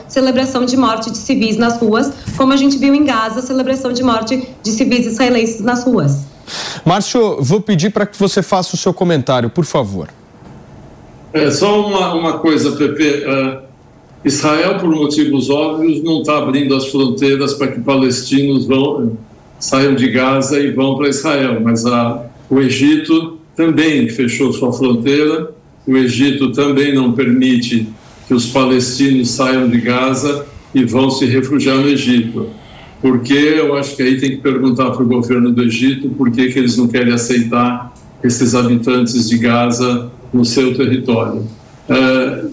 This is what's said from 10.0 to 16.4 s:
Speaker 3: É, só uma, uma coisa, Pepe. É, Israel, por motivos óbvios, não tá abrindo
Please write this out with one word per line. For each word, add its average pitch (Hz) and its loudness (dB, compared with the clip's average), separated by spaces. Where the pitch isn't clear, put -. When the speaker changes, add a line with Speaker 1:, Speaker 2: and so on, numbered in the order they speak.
Speaker 3:
É, 151 0
só 208 2
uma, 185 -2
uma 165 -2
coisa, 143 2
Pepe. 147 0
É, 135 -2
Israel, 156 0
por 180 -2
motivos 143 0
óbvios, 156 0
não 156 0
tá 151 0
abrindo 135 0